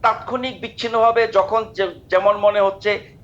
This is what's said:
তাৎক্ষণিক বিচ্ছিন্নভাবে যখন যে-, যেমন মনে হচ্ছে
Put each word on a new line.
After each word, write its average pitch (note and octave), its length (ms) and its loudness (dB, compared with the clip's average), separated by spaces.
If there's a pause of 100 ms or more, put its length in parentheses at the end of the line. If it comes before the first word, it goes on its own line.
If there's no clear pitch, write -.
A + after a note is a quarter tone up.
তাৎক্ষণিক B3 600 -4
বিচ্ছিন্নভাবে A3+ 640 0
যখন G#3+ 460 0
যে-, F#3 360 -6
যেমন G#3 280 2
মনে G#3 240 2
হচ্ছে G3 380 -2 (240)